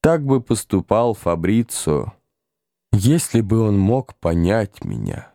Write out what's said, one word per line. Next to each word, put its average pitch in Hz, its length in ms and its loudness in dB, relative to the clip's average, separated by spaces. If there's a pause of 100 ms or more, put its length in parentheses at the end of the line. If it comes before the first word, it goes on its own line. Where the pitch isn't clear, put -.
"Так 156 220 2
бы 135 180 2
поступал 110 720 0
Фабрицио, 87 1000 -2 (800)
если 117 480 2
бы 113 200 0
он 104 160 2
мог 113 380 0
понять 87 680 -2
меня". 50 520 -10